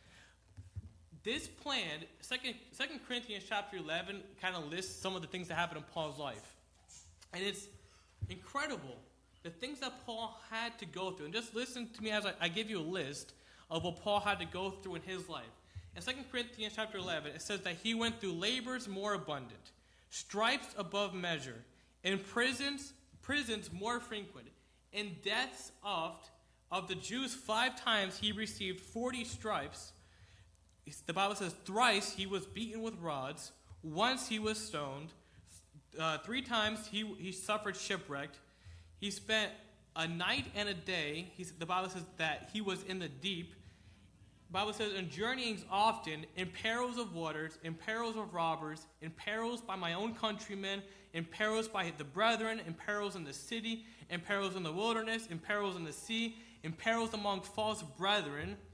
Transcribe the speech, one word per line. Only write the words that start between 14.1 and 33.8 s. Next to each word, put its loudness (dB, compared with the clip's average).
had 4
to -2
go 0
through -6
in -4
his -4
life. -8
In -8
Second -2
Corinthians -2
chapter -2
eleven, 0
it -8
says -2
that 0
he 2
went 2
through 0
labors 0
more 0
abundant, -4
stripes 2
above 0
measure, -2
in 4
prisons, 2
prisons 0
more 0
frequent, -8
in -2
deaths 0
oft, -2
of 0
the 0
Jews 0
five 2
times 4
he 2
received -2
forty -2
stripes. -2
The -2
Bible 4
says, -2
"Thrice 6
he -2
was -2
beaten -4
with -2
rods, -2